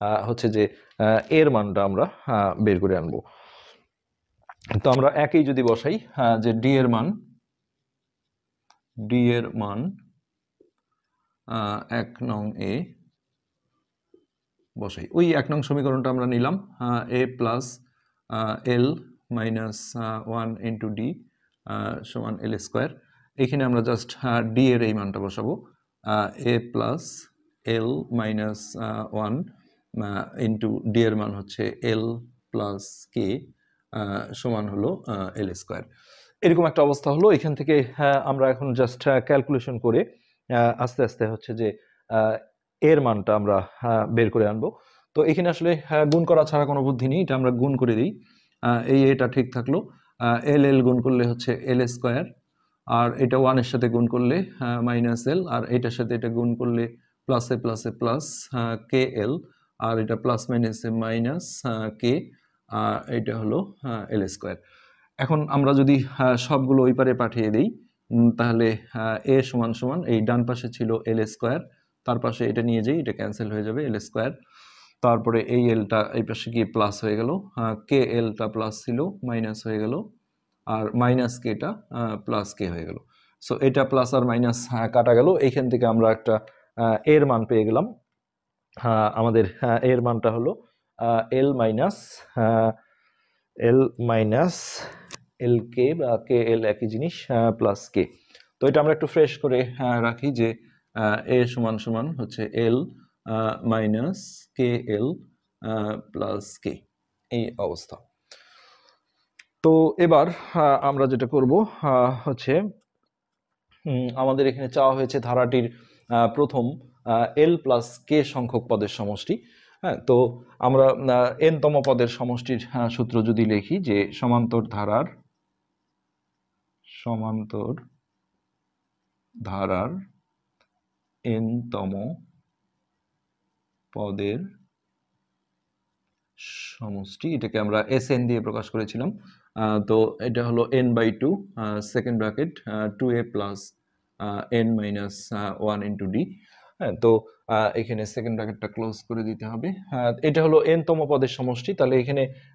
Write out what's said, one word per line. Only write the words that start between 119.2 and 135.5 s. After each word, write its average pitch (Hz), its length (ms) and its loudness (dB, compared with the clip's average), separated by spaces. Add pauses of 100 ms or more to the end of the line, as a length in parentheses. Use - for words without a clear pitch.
হ্যাঁ, 180 140 -2
তো 123 480 4 (140)
আমরা, 135 280 6
আহ, 127 520 2
এন 156 220 2
তম 147 260 2
পদের 123 220 4
সমষ্টির, 120 640 -4
আহ, 120 140 0
সূত্র 120 340 0
যদি 113 220 2
লিখি 107 340 0
যে 104 340 0
সমান্তর 117 540 0
ধারার, 107 380 -2 (1800)
সমান্তর 110 880 -6 (1700)
ধারার 95 460 -2 (1300)
এন 117 460 -2
তম 101 440 -6 (1800)
পদের 101 440 -4 (2000)